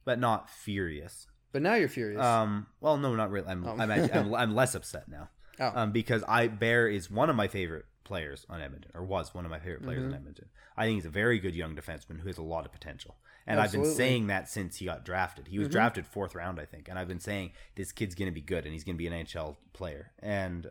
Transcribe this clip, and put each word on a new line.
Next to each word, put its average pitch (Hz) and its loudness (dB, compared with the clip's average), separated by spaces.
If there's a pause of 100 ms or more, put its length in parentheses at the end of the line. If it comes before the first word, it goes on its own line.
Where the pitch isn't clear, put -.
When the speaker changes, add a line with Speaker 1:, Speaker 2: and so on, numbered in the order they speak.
Speaker 1:
but 123 2
not 117 2
furious. 85 -6 (260)
Speaker 2:
But 139 0
now 196 4
you're 180 4
furious. 107 -2
Speaker 1:
Um, 110 4 (140)
well, 151 4
no, 135 2
not 110 2
really. 98 -2
I'm, 90 -4
Speaker 2:
Oh. 113 -4
Speaker 1:
I'm, 110 2
actually, 107 4
Speaker 2:
<laughs> - 6
Speaker 1:
I'm, 104 0
I'm 117 2
less 127 4
upset - -10
now. 73 -14 (280)
Speaker 2:
Oh. 127 0
Speaker 1:
Um, 110 2
because 113 2
I, 117 6
Bear 113 4
is 98 -2
one 127 4
of 135 2
my 104 4
favorite 85 -4 (200)
players 76 -8
on 85 -8
Edmonton, 69 -12
or 87 -8
was 92 -2
one 87 -8
of 82 -6
my 78 -6
favorite 85 -8
players - -4
Speaker 2:
Mm-hmm. 131 -4
Speaker 1:
on 139 -8
Edmonton. - -16 (300)
I 110 2
think 113 2
he's 90 -2
a 80 -8
very 107 4
good 90 -2
young 82 -4
defenseman 78 -10
who 87 -8
has 90 -6
a 82 -8
lot 80 -4
of - -18
potential. - -16 (300)
And 107 4
I've 107 4
been 101 0
Speaker 2:
Absolutely. 156 4
Speaker 1:
saying 127 4
that 95 0
since 92 -6
he 92 -6
got 85 -4
drafted. 90 -2
He 95 -4
was 107 2
Speaker 2:
Mm-hmm. 139 -2
Speaker 1:
drafted 110 4
fourth 98 -4
round, 87 -6
I 76 -8
think. 78 -16
And 92 -6
I've 92 -4
been 90 -6
saying, 98 -4 (240)
"This 95 -6
kid's 90 -4
gonna 95 -2
be 76 -8
good, 80 -2
and 78 -8
he's 80 -8
gonna 87 -4
be 85 -2
an 82 -4
N 82 -4
H 80 -10
L 78 -6 (160)
player." 76 -10 (100)
And, 92 -2